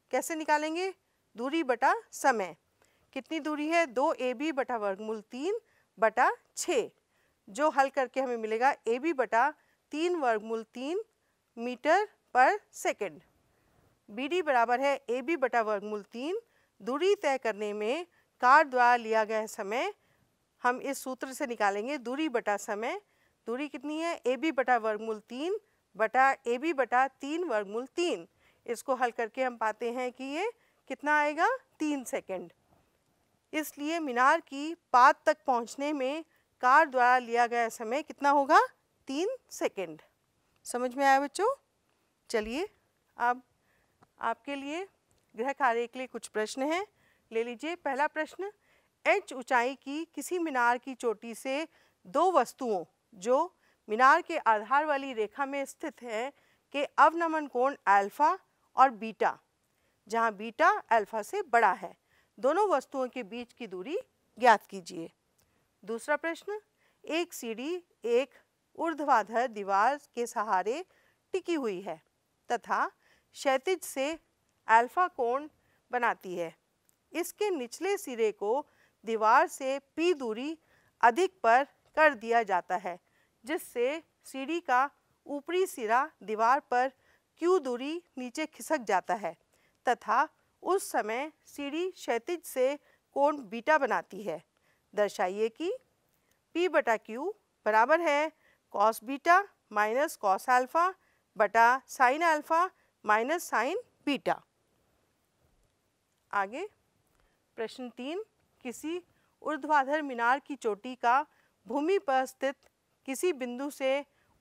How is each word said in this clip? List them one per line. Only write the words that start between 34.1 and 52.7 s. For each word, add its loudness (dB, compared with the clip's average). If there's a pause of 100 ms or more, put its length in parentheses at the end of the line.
की -8 (180)
पात 8
तक 2 (100)
पहुंचने -2
में -4 (380)
कार 6
द्वारा 4
लिया 2
गया 0
समय -4
कितना 0
होगा? 6 (480)
तीन -4 (140)
सेकंड। -6 (680)
समझ -4
में 0
आया 6
बच्चों? 0 (760)
चलिए -4 (480)
अब -2 (800)
आपके -6
लिए -8 (480)
गृह -4
कार्य 0
के -14
लिए -8
कुछ -14
प्रश्न -4
हैं, -2 (440)
ले -2
लीजिए। -8
पहला -2
प्रश्न, -6 (540)
एच 2
ऊंचाई 0
की -8
किसी -6
मीनार 0
की -10
चोटी -6
से -6 (400)
दो 2
वस्तुओं 0 (320)